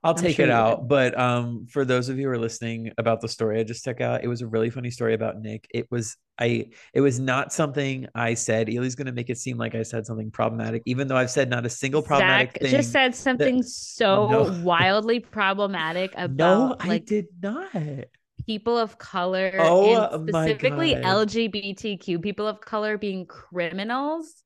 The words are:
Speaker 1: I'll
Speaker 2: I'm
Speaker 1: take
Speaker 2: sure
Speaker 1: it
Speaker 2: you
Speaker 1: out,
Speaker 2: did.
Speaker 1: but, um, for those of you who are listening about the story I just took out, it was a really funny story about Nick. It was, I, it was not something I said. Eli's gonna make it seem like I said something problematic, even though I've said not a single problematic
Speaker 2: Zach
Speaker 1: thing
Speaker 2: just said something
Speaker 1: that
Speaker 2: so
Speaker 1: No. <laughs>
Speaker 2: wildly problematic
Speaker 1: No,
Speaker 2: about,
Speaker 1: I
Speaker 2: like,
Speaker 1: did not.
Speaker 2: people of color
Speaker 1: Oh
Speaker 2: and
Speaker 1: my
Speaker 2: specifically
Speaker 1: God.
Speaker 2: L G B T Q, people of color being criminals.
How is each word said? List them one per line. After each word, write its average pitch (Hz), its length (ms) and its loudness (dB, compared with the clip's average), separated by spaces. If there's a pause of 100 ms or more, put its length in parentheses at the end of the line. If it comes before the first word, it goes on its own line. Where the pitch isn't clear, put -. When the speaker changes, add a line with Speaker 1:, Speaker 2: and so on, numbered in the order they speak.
Speaker 1:
I'll 165 80 4
Speaker 2:
I'm 165 100 2
Speaker 1:
take 175 140 2
Speaker 2:
sure 147 80 4
Speaker 1:
it 131 40 6
Speaker 2:
you 123 60 6
Speaker 1:
out, 113 280 4
Speaker 2:
did. 120 60 -8
Speaker 1:
but, 131 300 2
um, 120 500 0
for 139 160 -2
those 127 260 0
of 131 80 -4
you 139 80 -4
who 135 60 -2
are 120 60 -2
listening 113 600 -6
about 113 240 0
the 113 60 -6
story 110 300 -2
I 113 60 0
just 113 200 -8
took 123 160 -6
out, 120 220 -2
it 120 60 -4
was 120 140 -4
a 120 40 -8
really 113 240 0
funny 123 200 -8
story 117 240 0
about 107 260 -4
Nick. 110 300 -12
It - 200 -6
was, 117 260 -6 (220)
I, 120 300 0 (240)
it 131 80 2
was 135 180 4
not 131 340 -2
something 135 600 -2
I 117 200 0
said. 113 340 0
Eli's 123 260 -2
gonna 131 180 -8
make 120 180 -6
it - 80 -4
seem 127 200 -8
like 113 160 -6
I 113 80 -4
said 113 240 -6
something 110 240 -8
problematic, 113 560 -2
even 131 220 -2
though 131 80 0
I've 127 140 2
said 135 200 2
not 120 160 -2
a 117 40 -2
single 139 320 -2
problematic 185 500 4
Speaker 2:
Zach - 80 -10
Speaker 1:
thing 131 100 0
Speaker 2:
just 262 220 2
said 262 240 2
something 254 420 2
Speaker 1:
that 247 100 -2
Speaker 2:
so 208 600 2
Speaker 1:
No. 208 300 2
<laughs> - 20 -6
Speaker 2:
wildly 190 580 4
problematic 190 960 -2
Speaker 1:
No, 180 80 -4
Speaker 2:
about, 180 600 4
Speaker 1:
I 180 40 -2
Speaker 2:
like, 214 180 0
Speaker 1:
did 208 200 -2 (160)
not. 285 300 -6 (720)
Speaker 2:
people 220 320 -2
of 226 220 -2
color 185 600 -2
Speaker 1:
Oh 185 360 8 (220)
Speaker 2:
and 160 140 -4
Speaker 1:
my 160 180 2
Speaker 2:
specifically 285 480 2
Speaker 1:
God. 127 100 -4
Speaker 2:
L 202 180 4
G 220 240 0
B 196 240 -6
T 202 240 -6
Q, 170 220 -4
people 208 280 -4
of 208 140 -4
color 214 380 -4
being 190 260 -6
criminals. 226 1200 -6